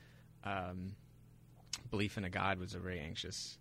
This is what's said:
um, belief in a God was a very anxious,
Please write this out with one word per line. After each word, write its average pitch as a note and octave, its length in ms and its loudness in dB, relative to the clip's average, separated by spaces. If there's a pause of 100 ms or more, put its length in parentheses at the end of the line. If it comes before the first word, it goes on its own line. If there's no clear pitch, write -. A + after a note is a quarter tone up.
(440)
um, F#2 500 0 (960)
belief G2+ 260 4
in G#2 80 0
a F2+ 60 0
God F#2+ 300 4
was F#2 140 -2
a F#2 40 -4
very F2+ 220 0
anxious, - 600 -4